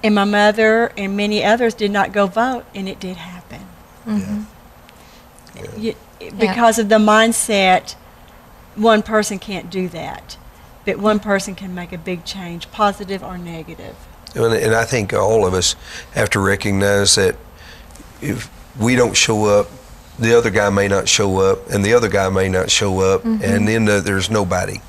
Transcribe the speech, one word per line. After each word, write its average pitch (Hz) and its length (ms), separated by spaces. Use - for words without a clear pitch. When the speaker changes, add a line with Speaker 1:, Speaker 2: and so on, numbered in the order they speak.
Speaker 1:
And 214 100
my 202 100
mother 214 720
and 196 180
many 208 260
others 226 300
did 208 180
not 196 220
go 202 140
vote, 240 480
and 196 160
it - 100
did 185 160
happen. 180 440
Speaker 2:
Mm-hmm. 208 360
Speaker 3:
Yeah. - 60
Speaker 1:
You, 220 160
Speaker 2:
Yeah. - 180
Speaker 1:
because 226 400
of 208 120
the 220 80
mindset, 214 960
one 214 260
person 214 360
can't 185 320
do 185 180
that, 160 480
but 190 140
one 208 220
person 202 340
can 185 200
make 175 180
a 180 60
big 170 280
change, 170 440
positive 196 540
or 180 140
negative. 165 580
Speaker 3:
And, 117 180
and 113 220
I 113 100
think 107 300
all 104 320
of 92 80
us 90 200
have 104 180
to 101 100
recognize 101 720
that 95 220
if - 300
we 120 180
don't 117 200
show 107 300
up, 104 220
the 117 180
other 117 140
guy 101 180
may 101 180
not 98 220
show 98 300
up, 95 320
and 101 120
the 107 120
other 117 160
guy 95 180
may 95 220
not 92 200
show 95 300
up, 95 220
Speaker 2:
Mm-hmm. 110 200
Speaker 3:
and - 240
then 110 200
the, 104 140
there's 95 300
nobody. 95 580